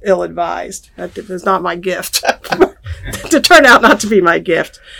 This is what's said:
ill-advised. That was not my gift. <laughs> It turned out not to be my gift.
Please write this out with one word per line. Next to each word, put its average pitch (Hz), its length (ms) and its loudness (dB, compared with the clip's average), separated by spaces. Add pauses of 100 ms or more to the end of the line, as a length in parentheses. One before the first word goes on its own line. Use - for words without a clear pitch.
ill-advised. 175 920 -4
That 180 200 -14 (120)
was 185 180 -12
not 190 180 0
my 175 120 -4
gift. 180 480 -6 (280)
<laughs> - 240 0 (320)
It - 360 -2
turned 311 240 6
out - 140 6
not 220 200 4
to 214 60 -6
be 202 140 4
my 170 180 2
gift. 165 400 -2 (200)